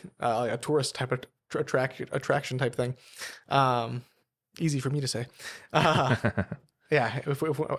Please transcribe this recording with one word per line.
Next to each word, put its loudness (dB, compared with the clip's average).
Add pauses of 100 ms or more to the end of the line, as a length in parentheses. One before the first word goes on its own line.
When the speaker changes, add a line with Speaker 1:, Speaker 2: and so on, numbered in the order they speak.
(200)
Speaker 1:
uh, 0
a -2
tourist 0
type -4
of -2 (280)
tr-, -2
attract-, 0 (120)
attraction 0
type 0
thing. -2 (520)
Um, 2 (560)
easy 0
for -2
me -2
to -2
say. -4 (480)
Uh, 4 (420)
Speaker 2:
<laughs> -18
Speaker 1:
yeah, 2
if, -2
if, 0 (200)